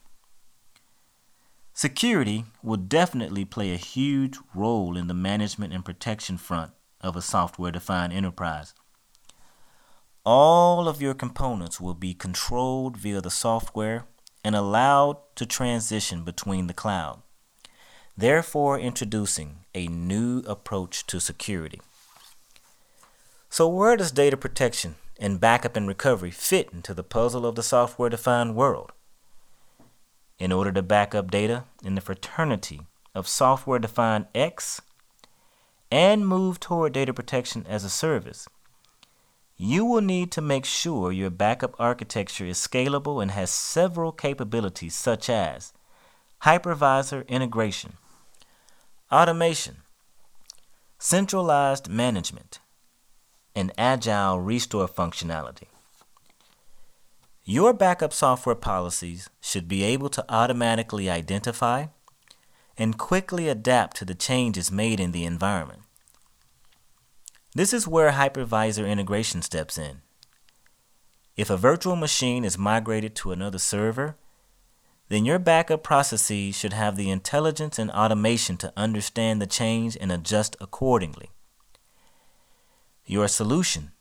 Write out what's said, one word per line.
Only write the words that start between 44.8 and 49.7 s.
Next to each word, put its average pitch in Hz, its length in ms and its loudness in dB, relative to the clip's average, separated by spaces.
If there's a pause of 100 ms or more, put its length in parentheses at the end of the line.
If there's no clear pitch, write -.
such - 340 -2
as 85 440 -2 (680)
hypervisor 143 840 4
integration, 113 720 -2 (1120)
automation, 165 640 4 (1200)